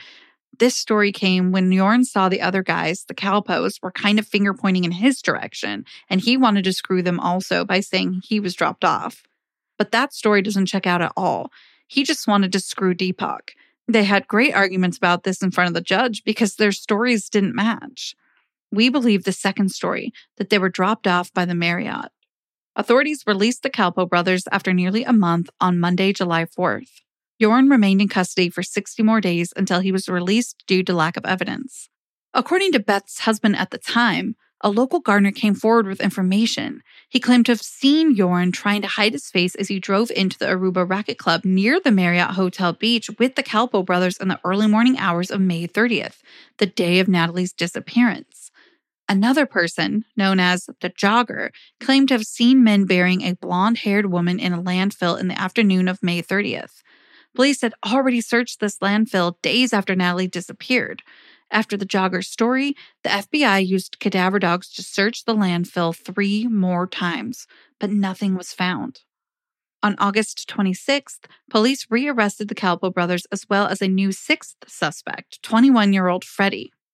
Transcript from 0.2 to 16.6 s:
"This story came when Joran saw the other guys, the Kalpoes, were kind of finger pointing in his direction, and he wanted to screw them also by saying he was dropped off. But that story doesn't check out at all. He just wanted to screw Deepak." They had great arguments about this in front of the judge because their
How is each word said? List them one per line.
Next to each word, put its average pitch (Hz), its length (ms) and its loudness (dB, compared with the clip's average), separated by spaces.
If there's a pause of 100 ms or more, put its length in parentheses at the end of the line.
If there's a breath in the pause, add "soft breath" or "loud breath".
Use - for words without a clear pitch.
"This 247 180 4
story 208 380 0
came 185 400 2
when 185 180 2
Joran 196 320 4
saw 196 240 2
the 185 140 0
other 185 220 0
guys, 170 420 -4
the - 80 -14
Kalpoes, 196 680 -2
were 185 100 -8
kind 208 280 0
of 208 80 -4
finger 202 260 0
pointing 185 300 0
in 170 80 -2
his 220 300 0
direction, - 640 -6 (240 loud breath)
and 185 100 2
he 233 160 0
wanted 214 300 4
to 185 80 2
screw 185 280 -2
them 175 180 -2
also 180 440 -2
by 190 160 0
saying 185 460 -4
he 214 160 -2
was 185 140 -6
dropped - 280 -2
off. - 400 -2 (540)
But 208 140 -4
that 254 220 0
story 208 280 2
doesn't 196 240 0
check 185 200 -4
out 175 160 0
at 165 140 -4
all. - 340 -2 (380 soft breath)
He 277 160 -2
just 302 240 -4
wanted 196 240 2
to 196 80 -2
screw - 340 -2
Deepak." - 580 -6 (360 soft breath)
They 226 160 4
had 196 240 2
great 240 260 2
arguments 185 440 0
about 175 260 0
this 190 180 -4
in 185 100 0
front 180 180 0
of 170 40 -4
the 170 80 -2
judge 208 420 -2
because 214 320 -2
their 208 180 2